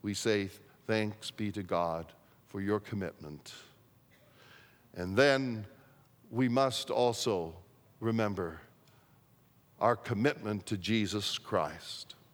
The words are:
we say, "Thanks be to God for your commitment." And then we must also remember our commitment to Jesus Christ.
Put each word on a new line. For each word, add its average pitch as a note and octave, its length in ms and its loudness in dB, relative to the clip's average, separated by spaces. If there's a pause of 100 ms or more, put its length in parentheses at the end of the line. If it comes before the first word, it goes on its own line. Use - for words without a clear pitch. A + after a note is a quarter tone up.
we G#2 140 -4
say, G2+ 340 2 (380)
"Thanks G#2+ 420 0
be G#2+ 220 -4
to G2+ 120 -6
God E2+ 440 0 (400)
for G2+ 120 -8
your G2+ 200 0
commitment." D#2+ 760 -8 (1400)
And F2+ 200 -4
then B2+ 520 4 (640)
we B2 180 4
must C3 400 2
also A2+ 640 2 (460)
remember G2+ 600 0 (1200)
our A#2 160 6
commitment G#2+ 680 -2
to G#2+ 120 -2
Jesus G#2 600 0
Christ. - 760 -4 (180)